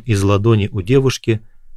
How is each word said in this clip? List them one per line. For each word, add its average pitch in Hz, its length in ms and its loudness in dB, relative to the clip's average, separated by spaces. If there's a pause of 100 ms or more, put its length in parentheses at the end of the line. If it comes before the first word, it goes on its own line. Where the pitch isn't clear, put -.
из 101 160 0
ладони 101 500 2
у 107 80 -6
девушки, 120 600 0 (340)